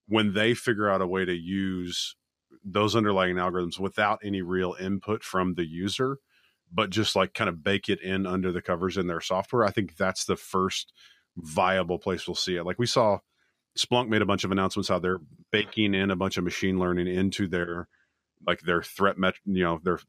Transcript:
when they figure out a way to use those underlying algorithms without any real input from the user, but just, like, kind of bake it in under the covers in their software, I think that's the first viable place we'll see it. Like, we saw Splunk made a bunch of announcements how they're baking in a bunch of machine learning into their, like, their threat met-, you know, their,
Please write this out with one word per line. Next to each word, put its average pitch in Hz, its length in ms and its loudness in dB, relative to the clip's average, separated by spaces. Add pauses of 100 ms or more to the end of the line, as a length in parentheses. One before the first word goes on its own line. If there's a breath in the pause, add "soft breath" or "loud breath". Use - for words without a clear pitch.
when 104 260 2
they 107 200 4
figure 107 360 0
out 95 120 2
a 92 60 0
way 92 180 0
to 90 80 0
use 90 840 -4 (480)
those 101 320 0
underlying 95 420 4
algorithms 90 420 -2
without 104 440 0
any 98 200 -4
real 90 360 -2
input 98 440 -4
from 92 320 0
the 87 100 -2
user, 101 540 -4 (520)
but 101 180 0
just, 101 260 0
like, 95 200 2
kind 110 120 0
of 85 160 -4
bake 101 260 0
it 95 120 0
in 95 240 -2
under 92 260 0
the 87 100 -2
covers 90 360 -2
in 92 80 0
their 85 160 -4
software, 104 420 0
I 101 60 4
think 98 280 -4
that's 95 280 0
the 95 100 0
first - 560 -2 (460 soft breath)
viable 90 600 2
place 90 280 -4
we'll 87 80 -6
see 90 200 -2
it. 85 100 -4
Like, 90 140 -4
we 123 80 0
saw 107 320 2 (580)
Splunk 123 320 2
made 107 140 4
a - 20 4
bunch 95 180 0
of 92 80 -2
announcements 98 380 0
how 92 80 2
they're 90 220 0 (320)
baking 107 420 2
in 98 160 2
a 95 60 2
bunch 95 220 -2
of 92 60 -2
machine 92 360 0
learning 90 280 0
into 95 400 0
their, 87 400 -4 (580)
like, 87 160 0
their 85 200 2
threat 95 360 0
met-, 92 180 2 (100)
you 95 180 0
know, 85 200 0
their, 87 260 0